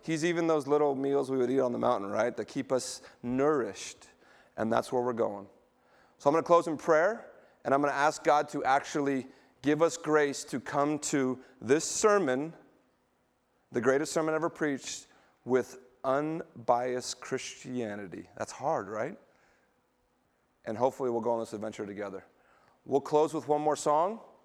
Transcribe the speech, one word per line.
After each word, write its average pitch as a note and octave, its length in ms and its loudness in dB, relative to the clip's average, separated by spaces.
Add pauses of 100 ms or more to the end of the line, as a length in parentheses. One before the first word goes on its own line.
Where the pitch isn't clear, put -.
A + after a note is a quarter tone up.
He's D#3 200 -2
even E3+ 240 0
those D3+ 180 2
little D3 300 2
meals C#3 340 0
we C3+ 80 -2
would B2 120 2
eat C3+ 100 2
on B2 140 0
the A#2 60 -4
mountain, A2+ 300 2
right, A2 280 0
that A2 80 -6
keep C3 260 -6
us - 300 -2 (200)
nourished. B2+ 840 -2 (480)
And A2 160 -2
that's A#2 180 2
where B2+ 120 0
we're B2 100 -2
going. G#2 360 -4 (760)
So C#3+ 60 6
I'm D3+ 60 4
gonna E3 80 4
close E3+ 240 6
in D#3 100 -4
prayer, F3 480 2 (400)
and C3 80 2
I'm C#3 80 4
gonna C#3+ 100 2
ask C#3+ 320 0
God D3+ 300 4
to C#3 100 -4
actually C#3 640 0 (340)
give D3+ 200 4
us E3 160 4
grace D3+ 480 2
to C#3 160 -6
come D3 380 0
to B2+ 380 0 (220)
this C#3 240 2
sermon, E3 720 2 (1200)
the A#2+ 80 0
greatest C3+ 320 2
sermon D#3+ 200 0
ever D#3 160 0
preached, - 580 -6 (360)
with B2 360 0 (260)
unbiased B2+ 1120 -2
Christianity. G#2 1160 -8
That's - 160 -8
hard, B2+ 340 -2
right? A2 300 -4 (1500)
And A2 140 -8
hopefully B2+ 320 0
we'll A#2 100 -2
go A#2 120 -2
on A2+ 100 -2
this A2 100 -10
adventure G#2+ 340 -8
together. G2 380 -10 (600)
We'll C3+ 160 0
close D3+ 320 2
with C#3 160 -6
one D3 100 2
more D3+ 160 2
song. E3+ 460 0 (240)